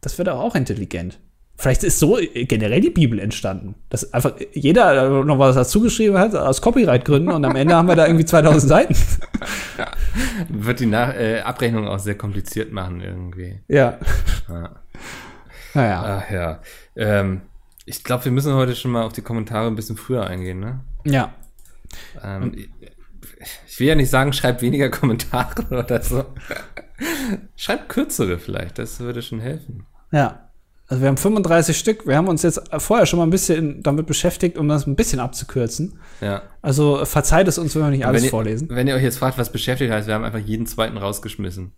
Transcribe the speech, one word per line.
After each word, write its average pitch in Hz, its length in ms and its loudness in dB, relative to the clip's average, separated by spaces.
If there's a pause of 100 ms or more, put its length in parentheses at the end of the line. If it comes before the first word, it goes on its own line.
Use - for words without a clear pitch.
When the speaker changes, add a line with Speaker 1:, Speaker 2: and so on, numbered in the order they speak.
Speaker 1:
Das - 180 -10
wird 180 100 -2
doch 135 100 -4
auch 220 160 -4
intelligent. 95 640 -4 (420)
Vielleicht 131 220 0
ist 165 160 2
so 190 200 4 (160)
generell 117 460 0
die 320 100 4
Bibel 120 280 2
entstanden. 95 560 -6 (140)
Dass - 240 -6
einfach 123 220 0 (180)
jeder 139 720 4
noch 147 160 2
was 135 160 6
dazu 127 240 2
geschrieben 214 360 2
hat, 214 200 4
aus - 260 0
Copyright-Gründen, 147 680 4
und 151 120 0
am 131 120 2
Ende 151 180 4
haben 170 140 6
wir 170 80 6
da 160 100 6
irgendwie 165 200 6
zweitausend 156 420 6
Seiten. 160 260 6 (840)
Speaker 2:
Ja. - 140 -6 (580)
Wird 117 300 -2
die 127 80 0
Nach-, 120 300 2
äh, 113 240 0
Abrechnung 117 480 -2
auch 98 100 -4
sehr 101 180 -4
kompliziert 101 560 -6
machen 90 280 -8
irgendwie. 90 680 -12
Speaker 1:
Ja. 135 320 2 (500)
Speaker 2:
Ja. 85 220 -10 (1040)
Speaker 1:
Naja. 101 500 0
Speaker 2:
Ach - 60 -12
ja. 85 300 -6 (340)
Ähm, 101 460 0 (460)
ich - 180 -14
glaub, 131 200 -4
wir 135 80 0
müssen 139 220 0
heute 127 220 2
schon 131 160 -4
mal 117 120 0
auf 110 80 -8
die 117 100 -10
Kommentare 113 440 -4
ein 113 100 -2
bisschen 110 200 -8
früher 120 320 -4
eingehen, 92 320 -8
ne? 123 200 -8 (240)
Speaker 1:
Ja. 139 300 0 (880)
Speaker 2:
Ähm, 98 220 -8
Speaker 1:
Und 117 120 -6
Speaker 2:
ich, - 120 -16 (1000)
ich - 140 -12
will 127 80 4
ja 156 80 4
nicht 135 140 4
sagen, 135 220 2
schreibt 175 300 0
weniger 135 280 0
Kommentare 123 720 -2
<laughs> - 140 -6
oder 120 260 -2
so. 127 220 -2 (1300)
Schreibt - 320 -4
kürzere 95 500 -2
vielleicht, 92 400 -10
das 117 220 -10
würde 120 220 -8
schon 113 180 -10
helfen. 123 460 -12 (260)
Speaker 1:
Ja. 143 320 0 (460)
Also 127 120 -2
wir 135 60 4
haben 135 100 2
fünfunddreißig 170 600 4
Stück. 220 280 -2
Wir 135 100 4
haben 175 120 2
uns 160 140 0
jetzt 170 200 0 (160)
vorher 214 260 4
schon 170 140 2
mal 165 80 2
ein 160 40 2
bisschen 165 520 0
damit 151 240 0
beschäftigt, 170 500 -2
um 147 120 0
das 147 180 0
ein 139 100 -2
bisschen 220 240 0
abzukürzen. 120 760 -6 (240)
Speaker 2:
Ja. 101 180 -4 (220)
Speaker 1:
Also 143 420 2
verzeiht 160 420 4
es 175 120 0
uns, 160 160 -4
wenn 156 80 0
wir 147 80 2
nicht 135 100 0
Speaker 2:
Und 120 60 -2
Speaker 1:
alles 123 160 4
Speaker 2:
wenn 127 60 2
ihr, - 20 2
Speaker 1:
vorlesen. 110 400 -2
Speaker 2:
wenn 127 180 0
ihr 135 60 0
euch 131 80 0
jetzt 127 160 0
fragt, 131 180 -2
was 123 160 -4
beschäftigt 127 400 -2
heißt, 104 140 -2
wir 110 80 -2
haben 107 100 -2
einfach 110 140 -6
jeden 110 260 -4
zweiten 113 320 -4
rausgeschmissen. 98 800 -8